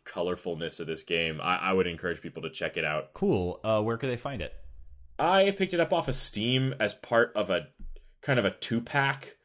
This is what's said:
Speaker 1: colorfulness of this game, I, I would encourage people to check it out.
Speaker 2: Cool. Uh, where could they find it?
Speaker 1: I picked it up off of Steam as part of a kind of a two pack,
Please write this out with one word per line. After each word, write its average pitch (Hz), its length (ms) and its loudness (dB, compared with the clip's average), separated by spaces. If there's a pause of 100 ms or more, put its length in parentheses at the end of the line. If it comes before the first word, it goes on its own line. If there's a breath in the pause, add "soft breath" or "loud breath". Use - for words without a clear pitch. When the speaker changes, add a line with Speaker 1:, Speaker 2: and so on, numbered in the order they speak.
Speaker 1:
colorfulness 87 760 -4
of 82 80 -8
this 80 160 -6
game, 82 400 0
I, 90 140 2
I 95 160 0
would 92 160 2
encourage 85 340 -6
people - 200 -10
to 80 80 -6
check - 260 -6
it 80 80 -2
out. 76 280 -4
Speaker 2:
Cool. 101 520 0
Uh, 110 180 4
where 113 140 0
could 131 140 -2
they 120 60 -2
find 131 240 -6
it? 71 140 -8 (640)
Speaker 1:
I 190 320 6
picked 190 240 0
it 170 60 4
up 165 120 2
off 165 140 2
of 135 80 0
Steam 131 640 0
as 107 160 0
part - 400 2
of 98 160 0
a 85 160 0 (540)
kind 131 180 2
of 107 60 4
a 98 80 2
two - 280 -2
pack, 139 540 -2 (100)